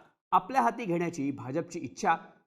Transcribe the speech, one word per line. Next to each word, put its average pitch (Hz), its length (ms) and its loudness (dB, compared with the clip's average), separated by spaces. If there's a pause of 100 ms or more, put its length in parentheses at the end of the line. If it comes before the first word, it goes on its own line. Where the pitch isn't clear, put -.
(320)
आपल्या 214 300 4
हाती 233 240 0
घेण्याची 170 460 0
भाजपची 143 480 -6
इच्छा 165 360 0 (320)